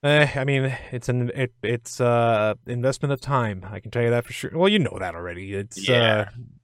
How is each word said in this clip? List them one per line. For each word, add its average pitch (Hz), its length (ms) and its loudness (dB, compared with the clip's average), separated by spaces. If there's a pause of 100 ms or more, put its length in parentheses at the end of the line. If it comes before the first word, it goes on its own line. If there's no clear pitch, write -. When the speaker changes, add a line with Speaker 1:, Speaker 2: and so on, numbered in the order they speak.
Speaker 1:
Eh, 147 340 6
I 135 80 -2
mean, 135 200 2 (260)
it's 123 180 -6
an, 123 260 0
it, 127 280 -2
it's, 117 360 -4
uh, 117 560 4 (120)
investment 127 480 -2
of - 80 -8
time. 113 480 0
I 101 100 -10
can 107 100 -14
tell 120 120 0
you 117 80 4
that 120 160 2
for - 80 -14
sure. - 180 -8
Well, 175 160 4
you 208 100 4
know 127 200 0
that 90 160 -6
already. 90 400 -10
It's, 98 340 -6
Speaker 2:
Yeah. 113 400 4
Speaker 1:
uh, - 20 -18 (340)